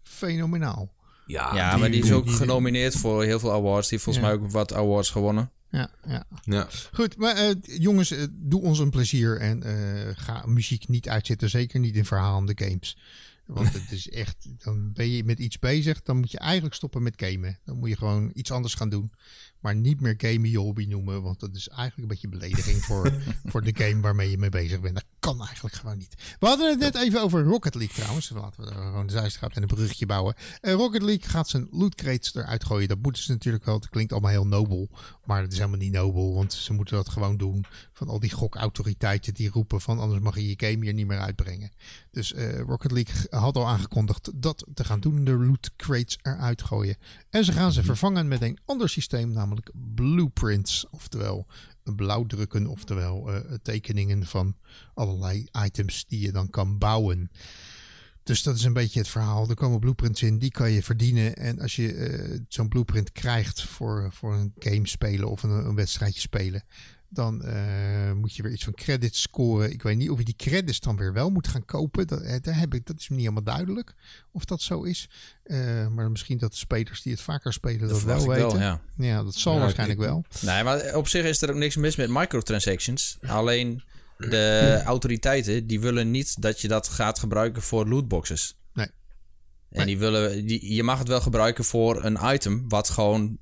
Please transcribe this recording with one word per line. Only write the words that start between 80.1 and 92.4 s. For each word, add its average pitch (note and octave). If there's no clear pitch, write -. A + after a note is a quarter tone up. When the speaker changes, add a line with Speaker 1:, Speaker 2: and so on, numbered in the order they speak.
Speaker 3:
Nee, G2
maar C#3
op D#3
zich E3+
is D#3
er D3
ook C#3
niks D3
mis D3+
met B2
microtransactions. A#2+
Alleen A#2+
de A2
Speaker 1:
<laughs> -
Speaker 3:
autoriteiten, A#2+
die A2
willen A#2
niet C3
dat A2
je G#2+
dat A2
gaat G#2+
gebruiken A2+
voor A2
lootboxes. A2
Speaker 1:
Nee. A2
Speaker 3:
En -
Speaker 1:
Nee. -
Speaker 3:
die G2
willen, G#2+
die, A2
je A2+
mag B2+
het A#2+
wel B2
gebruiken A#2
voor A#2
een A2
item B2